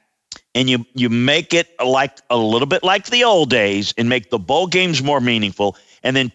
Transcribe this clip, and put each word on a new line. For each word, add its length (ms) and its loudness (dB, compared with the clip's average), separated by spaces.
and 140 0
you, 240 0
you 160 -2
make 440 0
it 140 0
like, 340 -2
a 80 0
little 300 0
bit 160 -2
like 240 0
the 160 0
old 260 2
days 480 0
and 120 0
make 200 -2
the 100 4
bowl 280 0
games 340 0
more 200 0
meaningful, 560 -2
and 120 -2
then 200 0